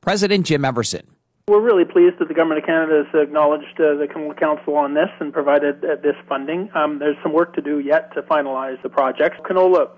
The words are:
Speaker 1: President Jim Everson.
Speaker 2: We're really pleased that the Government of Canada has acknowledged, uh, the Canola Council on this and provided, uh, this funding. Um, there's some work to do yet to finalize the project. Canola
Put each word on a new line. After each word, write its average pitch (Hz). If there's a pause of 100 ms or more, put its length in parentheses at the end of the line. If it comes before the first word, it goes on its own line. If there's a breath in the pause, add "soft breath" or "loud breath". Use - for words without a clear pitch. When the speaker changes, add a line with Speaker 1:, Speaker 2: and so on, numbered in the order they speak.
Speaker 1:
President 196
Jim 143
Everson. 120 (440)
Speaker 2:
We're 208
really 202
pleased 175
that 156
the 156
Government 160
of 151
Canada 156
has 151
acknowledged, 147
uh, 151
the 147
Canola 151
Council 151
on 143
this 170 (140)
and 143
provided, 143
uh, 160
this 143 (100)
funding. 156
Um, 151
there's 147
some 156
work 170
to -
do 147
yet 156
to 147
finalize 135
the 131
project. 139
Canola 185